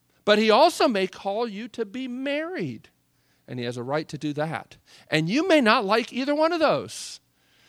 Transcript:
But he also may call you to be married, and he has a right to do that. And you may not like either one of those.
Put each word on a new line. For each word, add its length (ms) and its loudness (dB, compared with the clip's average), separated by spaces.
But 140 4
he 120 4
also 380 6
may 200 0
call 380 -6
you 220 -10
to 160 -8
be 240 -10
married, 800 -6
and 120 -10
he 80 -6
has 100 -6
a 60 -6
right 260 -4
to 80 -10
do 180 -6
that. 440 -8
And 180 2
you 180 0
may 140 6
not 240 4
like 260 0
either 240 -2
one 180 2
of 80 -2
those. 600 -2